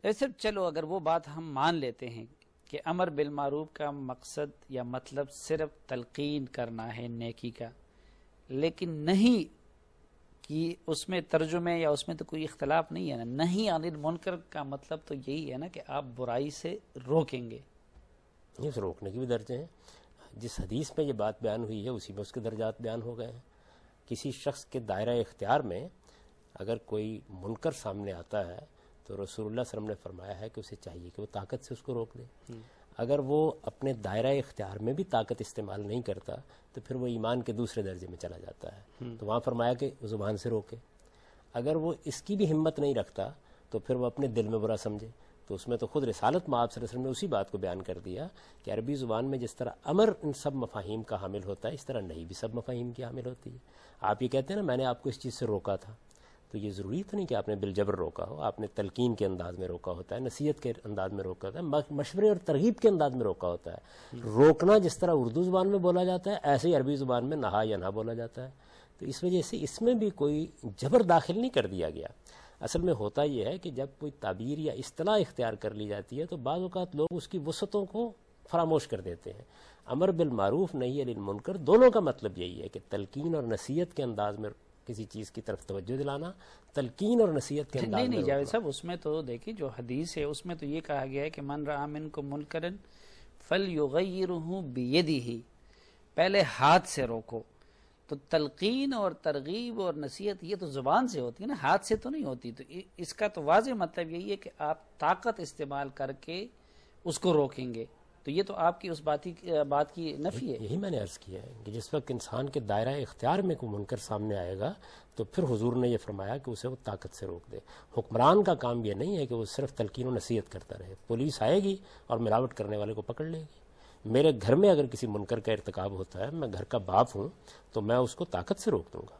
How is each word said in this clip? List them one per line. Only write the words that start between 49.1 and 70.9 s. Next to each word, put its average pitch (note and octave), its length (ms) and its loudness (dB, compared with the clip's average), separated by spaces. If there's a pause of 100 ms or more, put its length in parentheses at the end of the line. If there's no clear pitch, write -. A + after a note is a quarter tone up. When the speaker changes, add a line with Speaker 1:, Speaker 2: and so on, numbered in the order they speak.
Speaker 2:
میں C3+ 120 -2
جس A#2+ 180 -6
طرح - 140 -4 (140)
امر G3+ 260 6 (140)
ان D3 100 0
سب C#3 220 -2
مفاہیم A2 480 -4
کا G#2 180 -4
حامل F#2+ 220 -4
ہوتا G2 260 -4
ہے، E3 40 -6
اس C#3 120 -12
طرح B2 160 -4
نہیں E2 240 -8
بھی F#2 100 -12
سب A2+ 200 -6
مفاہیم A#2+ 360 -4
کی B2 120 -8
حامل B2 220 -8
ہوتی B2 280 -10
ہے۔ B2 40 -16 (440)
آپ G#2+ 220 2
یہ B2 40 2
کہتے C3+ 260 0
ہیں G#3 80 0
نا، F#3+ 40 -2
"میں B2+ 120 2
نے C3 80 2
آپ B2 180 -2
کو C#3 60 0
اس A#2 100 -6
چیز B2 140 -6
سے - 120 -4
روکا G2+ 300 0
تھا"، G#2+ 200 -10 (560)
تو A2 60 -8
یہ G#2 140 -4
ضروری G2+ 320 -6
تو G3+ 140 -6
نہیں F#3+ 80 -2
کہ B2 100 -2
آپ G2+ 120 -2
نے G#2+ 80 0
بالجبر G2 400 0
روکا E2+ 320 -4
ہو، A2+ 140 -8
آپ G#2+ 180 -2
نے G#2+ 80 -4
تلقین A2 480 0
کے G2+ 100 0
انداز F2+ 340 -4
میں F#2 80 -4
روکا F2 240 -6
ہوتا F2+ 240 -8
ہے، A#2 40 -6
نصیحت C#3+ 440 -2
کے A#2+ 100 -2 (100)
انداز G2 300 -4
میں F#2+ 100 -4
روکا F#2 240 -6
ہوتا G#2+ 120 -8
ہے، F3 40 -6
مش-، D3 280 0
مشورے F3+ 380 2
اور G3+ 80 4
ترغیب E3+ 440 4
کے A3+ 80 10
انداز D3+ 240 4
میں B2 100 -2
روکا F2+ 240 0
ہوتا E2+ 260 -4
ہے۔ - 40 -12 (460)
روکنا D3+ 540 10
جس F3+ 200 4
طرح F3 160 4
اردو C3 300 4
زبان F#3 240 4
میں G3 120 4
بولا F3+ 240 6
جاتا F#3 280 2
ہے، G3 120 0
ایسے C#3+ 260 6
ہی E3+ 60 8
عربی C3+ 200 4
زبان B2+ 300 2
میں D3+ 120 0
نہا G#2+ 280 2
یا G#2+ 120 2
نہ F2+ 80 -2
بولا A2 280 -2
جاتا A#2 320 -8
ہے۔ C3 60 -14 (480)
تو - 60 -10
اس - 180 -6
وجہ F3+ 180 4
سے - 220 -4
اس - 180 -6
میں A#3+ 120 6
بھی G#3+ 160 2
کوئی D3+ 380 0 (160)
جبر C3+ 380 4